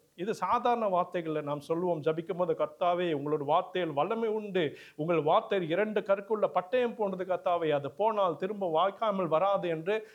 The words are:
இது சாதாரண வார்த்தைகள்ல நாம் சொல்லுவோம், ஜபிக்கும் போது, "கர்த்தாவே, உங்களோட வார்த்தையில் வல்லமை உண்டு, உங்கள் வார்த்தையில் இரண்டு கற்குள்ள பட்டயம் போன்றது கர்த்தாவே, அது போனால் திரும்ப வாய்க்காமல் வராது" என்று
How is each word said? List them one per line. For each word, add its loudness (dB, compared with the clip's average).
இது -4
சாதாரண 0
வார்த்தைகள்ல -2
நாம் -4
சொல்லுவோம், -2
ஜபிக்கும் -2
போது, 2
"கர்த்தாவே, 0
உங்களோட -2
வார்த்தையில் 0
வல்லமை 0
உண்டு, -2
உங்கள் 0
வார்த்தையில் 2
இரண்டு 0
கற்குள்ள 0
பட்டயம் 0
போன்றது -2
கர்த்தாவே, 0
அது 0
போனால் 2
திரும்ப -4
வாய்க்காமல் 2
வராது" 2
என்று -2